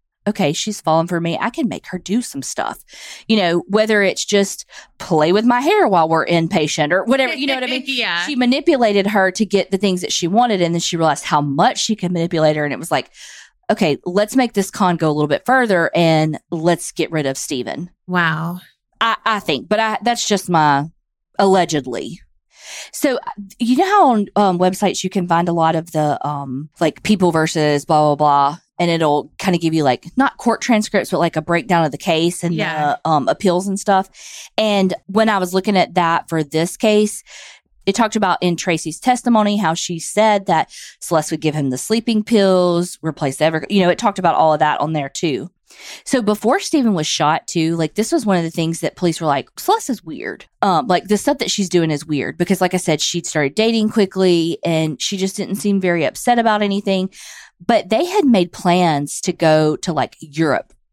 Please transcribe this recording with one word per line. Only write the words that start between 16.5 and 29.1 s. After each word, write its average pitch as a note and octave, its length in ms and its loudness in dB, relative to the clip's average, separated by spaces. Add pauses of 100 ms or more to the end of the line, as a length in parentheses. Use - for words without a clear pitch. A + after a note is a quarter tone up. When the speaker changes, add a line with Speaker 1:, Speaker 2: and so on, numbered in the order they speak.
Speaker 1:
let's E3+ 420 -2
get D#3+ 200 -4
rid D3+ 140 -2
of C3+ 100 -4
Steven." C3+ 540 -8 (160)
Speaker 2:
Wow. E3+ 540 -2 (420)
Speaker 1:
I, A3+ 220 0
I G#3+ 160 -2
think, C#3 260 -4
but G#3 140 0
I, A3 220 -2
that's - 260 -2
just G3 220 -2
my D3+ 400 2 (500)
Allegedly. D3+ 800 0 (720)
So, - 260 -6 (400)
you A#3+ 180 0
know F4 80 2
how F#4+ 260 4
on, G#3+ 160 0 (100)
um, F#3+ 220 2
websites F#3 440 0
you F#3 80 -4
can F3+ 160 -2
find F3 220 0
a E3+ 40 0
lot E3 220 2
of E3 160 -4
the, D3+ 340 -2
um, C#3+ 440 -8 (100)
like, D#3+ 240 -2
People F3+ 300 2
versus D#3 520 0
blah, D3+ 300 4
blah, - 20 -8
blah, C#3+ 420 2 (200)
and F3 120 0
it'll D3+ 480 0